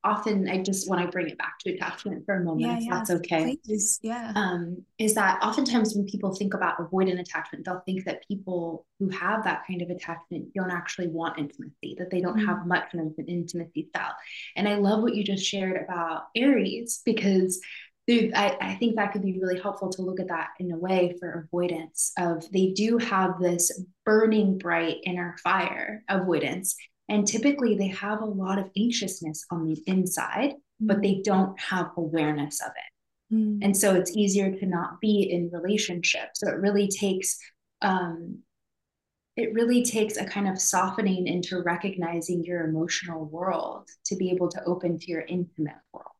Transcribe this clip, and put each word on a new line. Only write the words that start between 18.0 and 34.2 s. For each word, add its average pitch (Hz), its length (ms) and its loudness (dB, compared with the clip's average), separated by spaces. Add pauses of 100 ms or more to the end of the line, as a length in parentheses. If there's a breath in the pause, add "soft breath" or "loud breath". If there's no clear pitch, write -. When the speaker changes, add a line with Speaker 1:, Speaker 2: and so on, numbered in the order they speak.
Speaker 1:
dude, 233 280 4
I, 196 260 4
I 196 140 -2
think 226 220 2
that 202 160 2
could 196 100 -2
be 185 160 0
really 185 220 0
helpful 196 300 -4
to 185 120 -6
look 185 160 -4
at 180 100 -4
that 160 200 -4 (100)
in 180 140 -4
a 165 40 -4
way 180 440 2
for 170 260 -8
avoidance 175 720 -2
of, 170 320 -2
they 185 220 4
do 226 260 2
have 190 400 2
this 175 320 2 (340)
burning 214 540 6
bright 170 460 0
inner 175 400 -4
fire, 190 640 0
avoidance. 180 680 0 (340 loud breath)
And 214 160 4
typically 233 520 4
they 190 120 0
have 208 320 -4
a 220 40 -4
lot 196 340 -2
of 190 180 -4
anxiousness 196 760 -2
on 165 160 -2
the 156 180 -2
inside, 190 680 0 (260)
but 214 160 4
Speaker 2:
Mm. 202 60 0
Speaker 1:
they 196 200 2
don't 190 380 2
have 180 360 -2
awareness 151 640 0
of - 120 -8
it. - 600 -8
Speaker 2:
Mm. 214 280 2
Speaker 1:
And 196 140 4
so 202 180 6
it's 180 220 2
easier 196 340 4